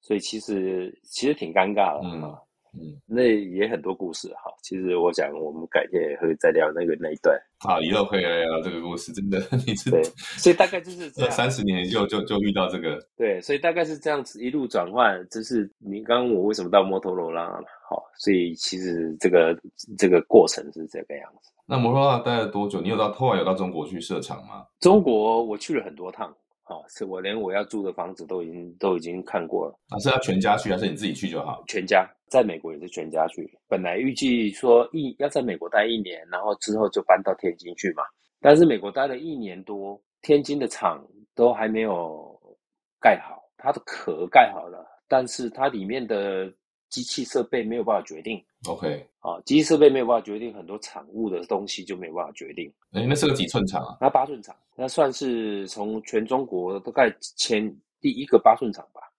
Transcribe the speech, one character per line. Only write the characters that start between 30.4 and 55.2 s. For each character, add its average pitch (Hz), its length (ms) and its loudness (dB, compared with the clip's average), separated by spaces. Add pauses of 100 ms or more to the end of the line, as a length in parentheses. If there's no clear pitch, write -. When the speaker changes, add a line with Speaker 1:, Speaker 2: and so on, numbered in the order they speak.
Speaker 2:
去 107 140 -4
还 92 60 2
是 101 100 -2
你 80 80 -4
自 107 120 -8
己 80 60 -2
去 92 160 -6
就 82 140 -6
好？ 73 240 -10
Speaker 1:
全 95 200 -6
家， 92 220 4 (200)
在 127 160 4
美 87 140 -6
国 80 140 -10
也 76 60 -12
是 85 100 -14
全 80 220 -10
家 80 160 0
去。 80 240 -10 (180)
本 95 140 -2
来 90 160 -4
预 131 160 -2
计 120 360 0
说 120 420 6
一， 143 260 -4
要 143 100 -2
在 143 140 0
美 110 140 -4
国 - 120 -8
待 107 180 4
一 117 120 -2
年， 85 320 -10
然 90 100 -6
后 104 160 -2
之 107 220 -2
后 107 100 4
就 95 140 -2
搬 92 200 4
到 95 120 0
天 90 220 -2
津 87 180 -16
去 90 180 -4
嘛。 76 100 -4 (380)
但 147 160 10
是 170 80 10
美 127 140 4
国 101 120 -8
待 135 160 -2
了 131 120 -6
一 160 160 -10
年 98 300 -10
多， 101 360 -10 (220)
天 147 200 4
津 143 160 -4
的 131 100 -2
厂 82 340 -2 (320)
都 120 180 6
还 110 160 0
没 110 140 0
有 82 560 -4 (640)
盖 107 180 6
好， - 240 -16 (160)
它 139 140 -2
的 - 120 -2
壳 - 420 -6
盖 120 280 8
好 87 140 -12
了， 87 180 -18 (200)
但 131 220 2
是 120 220 -6
它 135 180 -2
里 110 160 -6
面 117 220 -6
的 98 440 -2 (380)
机 - 140 -8
器 123 220 -6
设 127 200 -2
备 123 180 -2
没 110 140 -4
有 113 80 -2
办 104 140 2
法 87 80 -6
决 80 160 -16
定。 110 200 -8 (260)
Speaker 2:
OK。 73 380 -6 (140)
Speaker 1:
啊， 85 240 -8
机 135 120 2
器 156 60 6
设 156 140 4
备 147 140 10
没 135 80 0
有 123 80 0
办 120 100 4
法 110 80 -2
决 107 140 -8
定， 113 160 -8
很 98 100 -16
多 98 140 -12
产 - 300 -16
物 107 200 -6
的 92 180 -4
东 101 200 -2
西 98 180 -10
就 95 120 -10
没 87 120 -12
有 80 60 -14
办 87 100 -4
法 73 80 -14
决 - 200 -16
定。 160 180 -10 (220)
Speaker 2:
诶， 104 160 -2
那 139 60 4
是 147 120 2
个 139 80 2
几 92 120 -2
寸 101 200 -2
厂 92 180 -4
啊？ 58 160 -16
Speaker 1:
那 131 100 4
八 - 160 4
寸 151 160 -12
厂， - 120 -20 (220)
那 123 100 -8
算 135 260 2
是 110 540 -4